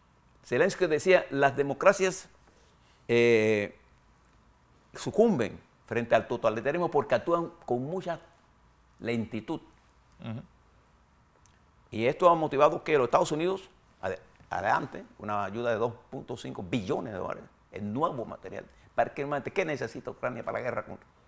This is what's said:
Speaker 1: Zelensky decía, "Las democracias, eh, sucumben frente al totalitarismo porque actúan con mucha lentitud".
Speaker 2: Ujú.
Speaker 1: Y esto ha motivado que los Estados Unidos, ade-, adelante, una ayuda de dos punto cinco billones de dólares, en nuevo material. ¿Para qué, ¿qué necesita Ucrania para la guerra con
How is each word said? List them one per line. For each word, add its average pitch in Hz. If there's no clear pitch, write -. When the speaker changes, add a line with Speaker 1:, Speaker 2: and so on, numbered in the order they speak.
Speaker 1:
Zelensky 175
decía, 165
"Las 139
democracias, 175
eh, 110
sucumben 135
frente 117
al 107
totalitarismo 123
porque -
actúan 170
con 123
mucha 165
lentitud". 117
Speaker 2:
Ujú. 113
Speaker 1:
Y 113
esto 170
ha 170
motivado 156
que 156
los 123
Estados 165
Unidos, 180
ade-, 95
adelante, 113
una 104
ayuda 117
de 107
dos 117
punto 131
cinco 131
billones 110
de 92
dólares, -
en 104
nuevo 143
material. 92
¿Para 120
qué, 143
¿qué 185
necesita 123
Ucrania 123
para 110
la 117
guerra 113
con -